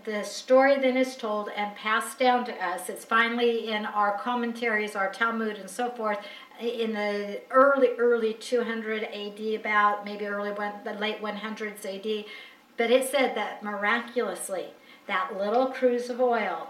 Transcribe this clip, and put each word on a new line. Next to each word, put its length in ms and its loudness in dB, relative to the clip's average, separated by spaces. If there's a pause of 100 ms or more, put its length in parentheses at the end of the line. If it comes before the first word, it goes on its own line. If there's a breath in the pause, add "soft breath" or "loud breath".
the 200 -4
story 540 6
then 200 2
is 200 0
told 320 -4
and 260 -4
passed 440 -2
down 260 4
to 180 -6
us. 260 -4
It's 140 -10
finally 640 2
in 180 -2
our 320 2
commentaries, 760 -2
our 160 0
Talmud 460 0
and 100 -12
so 220 -2
forth, 300 -2 (420 loud breath)
in 320 -2
the 560 -2
early, 480 6
early 360 4
two 300 -2
hundred 480 -4
A 200 -8
D, 240 -4
about 500 2
maybe 220 -6
early 240 -4
one, 220 -4 (100)
the 100 -6
late 280 -4
one 160 -6
hundreds 480 -8
A 120 -6
D. 300 -4 (500 loud breath)
But 140 2
it 180 4
said 260 2
that 280 -6
miraculously, 1040 -2 (420 loud breath)
that 280 -2
little 320 2
cruse 420 2
of 120 -4
oil 480 2